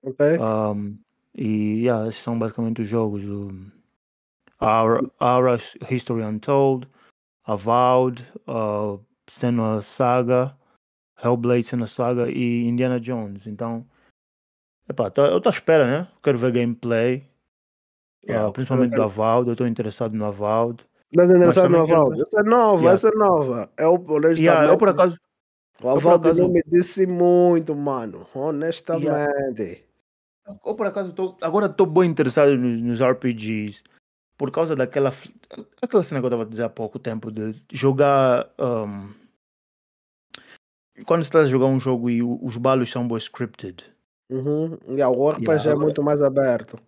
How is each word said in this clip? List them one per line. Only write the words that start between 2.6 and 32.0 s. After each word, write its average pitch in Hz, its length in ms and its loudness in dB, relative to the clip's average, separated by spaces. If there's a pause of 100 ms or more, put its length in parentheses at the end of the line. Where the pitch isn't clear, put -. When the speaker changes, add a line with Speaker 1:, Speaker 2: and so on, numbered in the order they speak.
Speaker 2:
os 107 80 -6
jogos, 104 340 -4
o 101 300 -10 (1040)
Ara, 113 580 2
Ara 123 380 2 (340)
History 117 340 -4
Untold, 131 640 0 (560)
Avowed, 123 760 2 (260)
ah, 104 500 -4 (320)
Senua 113 520 -2
Saga, 127 720 0 (680)
Hellblade 120 400 0
Senua 120 240 -6
Saga 123 420 -4
e 120 380 -4
Indiana 123 320 -2
Jones. 113 480 -10
Então, 117 400 -10 (1000)
epá, 113 200 -2
tô, 139 160 2
eu 180 140 2
tô 220 80 0
à 214 60 2
espera, 156 340 2
né? 151 200 -2 (140)
Quero 139 160 0
ver 123 140 0
gameplay, 120 720 -2 (1000)
Speaker 1:
Yeah, 107 260 -2
Speaker 2:
ah, - 20 -10
principalmente 127 400 0
do 117 100 0
Speaker 1:
eu 110 80 0
quero 101 140 -4
Speaker 2:
Avowed, 120 260 2
eu 117 60 -2
tô 123 100 -4
interessado 113 480 -6
no 107 120 -4
Avowed. 107 600 -2 (300)
Speaker 1:
Mas 175 140 6
é 185 40 8
Speaker 2:
Mas 180 80 8
Speaker 1:
interessado 175 220 6
Speaker 2:
também 175 160 4
Speaker 1:
no 156 80 4
Speaker 2:
quero 165 140 4
Speaker 1:
Avowed? 151 160 2
Speaker 2:
ver 151 100 -2
Speaker 1:
Essa 214 120 0
é 208 40 2
nova, 208 480 4
essa 196 160 4
é 214 80 2
nova. 147 600 0
Eu, 175 280 2 (320)
Speaker 2:
Yeah, 160 340 4
eu 185 60 6
por 208 120 4
Speaker 1:
honestamente, - 0 -
Speaker 2:
acaso, 175 260 2 (680)
Speaker 1:
o 123 60 -4
Speaker 2:
eu 127 60 2
por 139 40 2
Speaker 1:
Avowed 165 300 4
Speaker 2:
acaso 165 140 4
Speaker 1:
não 180 80 2
me 170 180 2
disse 180 400 2
muito, 175 680 4
mano. 123 640 -6
Speaker 2:
Yeah. 135 120 -6
Speaker 1:
Honestamente. 143 1400 -4 (800)
Speaker 2:
Eu 214 100 -6
por 214 100 -4
acaso 196 280 -6
tô, 185 280 -8
agora 190 280 -2
tô 185 160 2
bem 170 240 4